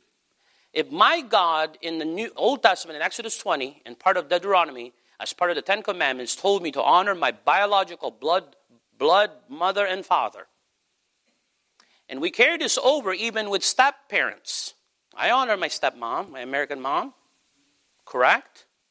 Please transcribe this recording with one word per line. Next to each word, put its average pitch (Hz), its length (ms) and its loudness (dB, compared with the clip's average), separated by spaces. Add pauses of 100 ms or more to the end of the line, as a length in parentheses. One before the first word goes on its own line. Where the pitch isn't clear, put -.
(720)
If 147 180 -2
my 233 300 4
God 170 640 0
in 165 160 -4
the 156 80 -4
New, 185 300 -6
Old 226 260 0
Testament, 175 340 2
in 147 60 -6
Exodus 208 340 -4
twenty, 147 480 -4
and 120 140 -18
part 185 180 2
of 156 140 -2
Deuteronomy, 165 640 0 (240)
as - 160 -8
part 175 160 0
of 170 60 -2
the 139 60 -4
Ten 208 200 -2
Commandments, 135 520 -4
told 196 280 0
me 156 100 -6
to 135 100 -2
honor 185 320 4
my 147 180 -2
biological 175 800 0
blood, 151 460 -2 (400)
blood 180 340 4 (160)
mother 185 380 -2
and 190 220 -4
father, 113 400 -2 (1600)
and 131 120 -10
we 165 100 -2
carry 294 280 2
this 294 180 -2
over 254 360 2
even 214 380 -6
with 190 120 -2
step-parents. - 1120 -2 (400)
I 151 160 -2
honor 240 260 2
my 175 120 -4
stepmom, 135 640 -4
my 135 100 -14
American 135 400 -4
mom, 160 340 -4 (880)
correct? 139 600 0 (260)